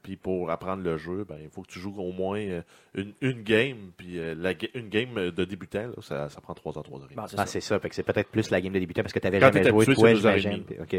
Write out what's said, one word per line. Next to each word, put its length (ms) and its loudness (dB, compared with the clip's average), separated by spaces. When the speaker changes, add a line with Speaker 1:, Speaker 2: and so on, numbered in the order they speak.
Speaker 1:
puis 140 -12
pour 340 -4
apprendre 320 -4
le 140 0
jeu, 320 -8
ben, 140 -14
il 80 -18
faut 120 -14
que 60 -20
tu 120 -16
joues 180 -10
au 140 -6
moins, 280 -4
euh, 220 -6
une, 260 -8
une 220 -2
game, 340 2
puis, 220 -10
euh, 180 -6
la 180 -2
ga-, 200 -8
une 140 -10
game 260 -2
de 300 -2
débutant, 440 -6
là, 120 -10
ça, 280 -6
ça 120 -18
prend 140 -14
trois 220 -10
heures, 60 -8
trois 180 -16
heures 100 -18
et 40 -20
demie. 80 -10
Speaker 2:
Bon, 60 -10
c'est 100 -14
Speaker 3:
Ah, 80 0
Speaker 2:
ça. 60 -10
Speaker 3:
c'est 80 -4
ça, 180 0
fait 100 -4
que 60 -10
c'est 80 -4
peut-être 280 0
plus 200 -2
la 100 4
game 120 -4
de 60 0
débutant 240 -2
parce 100 -8
que 80 -4
t'avais 180 2
Speaker 1:
Quand 100 10
Speaker 3:
jamais 140 6
Speaker 1:
t'es 80 6
Speaker 3:
joué, 140 6
Speaker 1:
habitué, 100 6
Speaker 3:
toi, 140 10
Speaker 1:
c'est 60 8
deux 120 4
heures 80 6
et 60 4
Speaker 3:
j'imagine. 280 -4
Speaker 1:
demie. 120 -12
Speaker 3:
Ok, 80 -12